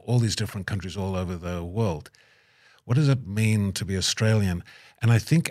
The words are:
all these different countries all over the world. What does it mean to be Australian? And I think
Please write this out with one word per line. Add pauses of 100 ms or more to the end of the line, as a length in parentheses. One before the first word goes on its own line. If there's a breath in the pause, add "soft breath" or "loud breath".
all
these
different
countries
all
over
the
world. (760 soft breath)
What
does
it
mean
to
be
Australian? (380 loud breath)
And
I
think